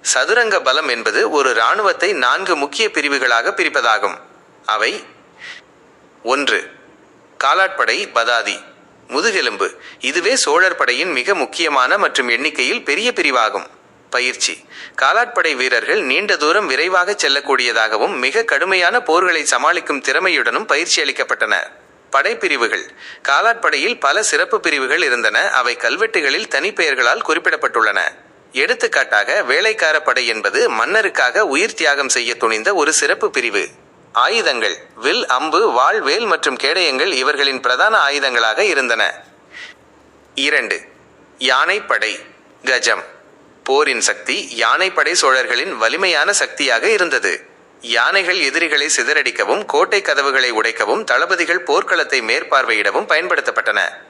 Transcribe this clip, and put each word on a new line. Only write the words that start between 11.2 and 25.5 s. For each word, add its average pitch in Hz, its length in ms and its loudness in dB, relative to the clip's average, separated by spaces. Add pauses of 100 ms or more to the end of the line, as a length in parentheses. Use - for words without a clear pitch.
முக்கியமான 151 640 0
மற்றும் 147 320 0
எண்ணிக்கையில் 135 560 -2
பெரிய 196 260 0
பிரிவாகும். 117 560 0 (440)
பயிற்சி: 123 420 -2 (480)
காலாட்படை 175 540 2
வீரர்கள் 123 500 0
நீண்ட 175 320 0
தூரம் 165 320 0
விரைவாக 180 540 0
செல்லக்கூடியதாகவும் 123 960 0
மிக 139 320 0
கடுமையான 180 500 2
போர்களை 170 420 2 (100)
சமாளிக்கும் 143 520 0
திறமையுடனும் 147 680 0
பயிற்சி 165 300 0
அளிக்கப்பட்டன. 127 540 -2 (580)
படைப்பிரிவுகள்: 143 680 0 (440)
காலாட்படையில் 170 720 0
பல 147 240 2
சிறப்பு 180 360 0
பிரிவுகள் 147 460 0
இருந்தன. 113 320 0 (220)